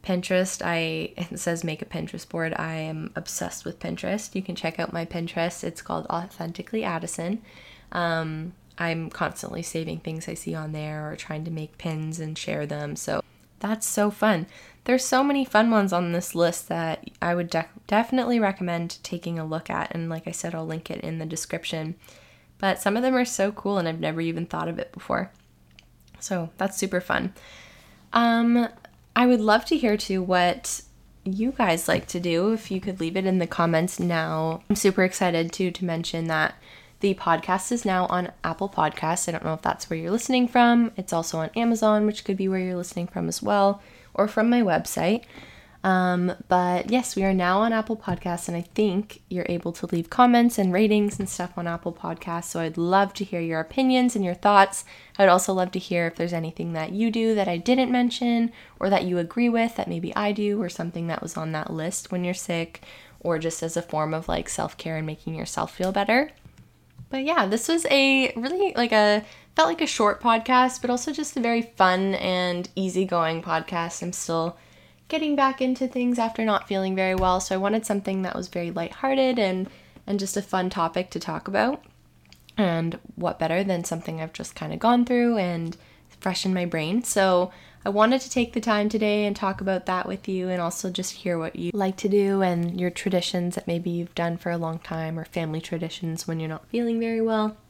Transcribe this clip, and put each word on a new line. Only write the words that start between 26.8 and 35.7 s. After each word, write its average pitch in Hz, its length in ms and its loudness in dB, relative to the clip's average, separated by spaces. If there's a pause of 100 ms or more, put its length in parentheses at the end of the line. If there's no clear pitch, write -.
fun. - 320 -2 (800)
Um, 233 560 4 (480)
I 247 100 4
would 247 160 6
love 220 240 4
to 320 120 2
hear, 214 200 2
too, 190 240 -2
what 180 600 2 (420)
you 214 280 -2
guys 180 360 2
like 170 200 0
to 175 120 -6
do, 175 340 2
if 214 180 -6
you 190 100 -2
could 185 180 -6
leave 165 160 -2
it 190 100 0
in 185 140 4
the 170 80 0
comments 170 520 0
now. 160 720 -2
I'm 202 60 4
super 190 280 4
excited, 170 480 0
too, 185 200 -2